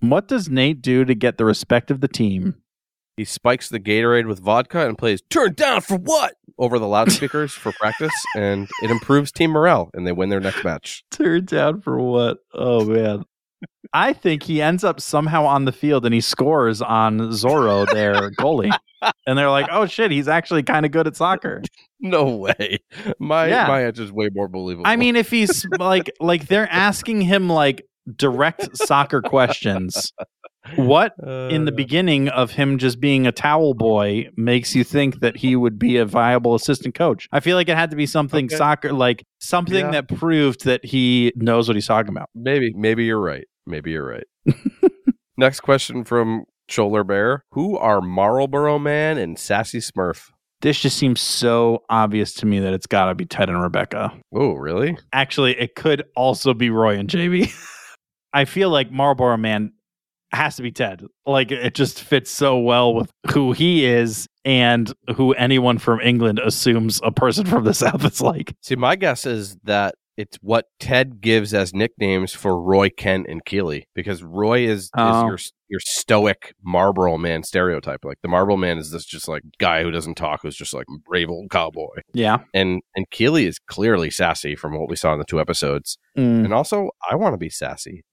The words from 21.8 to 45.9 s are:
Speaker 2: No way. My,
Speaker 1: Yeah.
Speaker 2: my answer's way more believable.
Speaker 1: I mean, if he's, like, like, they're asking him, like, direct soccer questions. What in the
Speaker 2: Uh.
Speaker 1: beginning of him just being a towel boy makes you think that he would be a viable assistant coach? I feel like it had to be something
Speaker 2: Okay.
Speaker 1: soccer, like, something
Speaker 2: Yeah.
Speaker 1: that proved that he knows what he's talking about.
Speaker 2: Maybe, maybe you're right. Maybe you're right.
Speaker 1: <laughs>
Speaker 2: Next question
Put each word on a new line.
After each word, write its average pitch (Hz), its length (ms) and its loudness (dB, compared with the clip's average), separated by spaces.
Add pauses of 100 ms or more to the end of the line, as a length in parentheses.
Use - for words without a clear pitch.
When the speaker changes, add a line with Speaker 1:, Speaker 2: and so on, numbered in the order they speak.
Speaker 2:
No 151 360 2
way. 98 420 -2 (400)
My, 160 300 0
Speaker 1:
Yeah. 214 180 2
Speaker 2:
my 135 160 2
answer's 113 300 -6
way 104 220 -2
more 98 140 -2
believable. 92 380 -6
Speaker 1:
I 214 100 2
mean, 240 200 2
if 226 140 0
he's, 202 340 0 (160)
like, 185 300 2 (100)
like, 170 260 0
they're 196 240 2
asking 202 520 0
him, 185 260 2
like, 147 360 2 (320)
direct 143 600 -2
soccer 143 460 2
questions. 110 920 -2 (640)
What 147 420 4
in 135 460 -4
the 143 80 -2
Speaker 2:
Uh. 110 40 -12
Speaker 1:
beginning 143 520 2
of 127 240 0
him 139 260 0
just 123 220 0
being 135 260 2
a 120 60 2
towel 147 420 2
boy 110 640 0
makes 120 400 0
you 123 80 4
think 139 360 0
that 117 180 0
he 127 180 2
would 120 220 0
be 120 180 2
a 117 80 4
viable 117 500 2
assistant 123 400 -2
coach? 151 380 0
I 139 80 0
feel 180 160 2
like 175 120 2
it 160 80 0
had 165 140 0
to 151 60 -10
be 147 100 0
something 147 400 0
Speaker 2:
Okay. 156 100 -4
Speaker 1:
soccer, 147 360 0
like, 123 320 0 (160)
something 180 460 -2
Speaker 2:
Yeah. 147 60 -4
Speaker 1:
that 139 160 -4
proved 151 580 0
that 127 180 0
he 123 520 2
knows 117 320 2
what 110 80 2
he's 101 100 -2
talking 107 240 0
about. 78 240 -10
Speaker 2:
Maybe, 123 420 -2
maybe 113 300 0
you're 110 140 0
right. 76 260 -6 (200)
Maybe 80 260 -8
you're 73 140 -6
right. 58 200 -12 (200)
Speaker 1:
<laughs> 151 100 4 (800)
Speaker 2:
Next 131 240 2
question 123 440 0